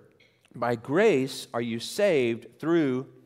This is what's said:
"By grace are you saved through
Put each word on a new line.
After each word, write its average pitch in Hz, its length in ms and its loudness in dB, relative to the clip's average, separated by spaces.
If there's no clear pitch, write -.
"By 120 220 -2
grace 139 760 0
are 117 100 -4
you 117 180 -4
saved 131 800 0
through 143 480 0